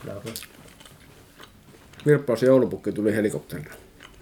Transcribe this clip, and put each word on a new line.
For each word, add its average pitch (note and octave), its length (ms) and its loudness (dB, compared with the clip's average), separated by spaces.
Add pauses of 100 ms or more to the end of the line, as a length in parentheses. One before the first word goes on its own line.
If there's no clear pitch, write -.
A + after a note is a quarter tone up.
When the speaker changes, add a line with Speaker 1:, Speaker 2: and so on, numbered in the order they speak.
Speaker 1:
kyllä G2+ 140 -12
oikein. A2+ 200 -12 (1700)
Speaker 2:
Virppalaisen C3+ 420 2
joulupukki A#2+ 440 2
tuli G#2 240 0
helikopterilla. G2 580 -4 (480)